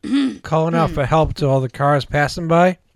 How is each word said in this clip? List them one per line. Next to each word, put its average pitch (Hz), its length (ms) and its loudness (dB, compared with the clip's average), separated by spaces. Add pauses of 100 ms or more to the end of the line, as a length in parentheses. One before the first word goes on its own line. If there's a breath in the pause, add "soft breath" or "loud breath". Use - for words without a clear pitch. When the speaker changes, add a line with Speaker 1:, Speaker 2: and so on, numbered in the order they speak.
Speaker 1:
<clears throat> 269 400 -2
Speaker 2:
calling 160 300 -2
out 165 180 0
for 143 140 -2
help 151 300 0
to 147 120 -2
all 135 120 2
the 131 100 -4
cars 143 360 0
passing 147 420 -4
by. 175 300 4 (180)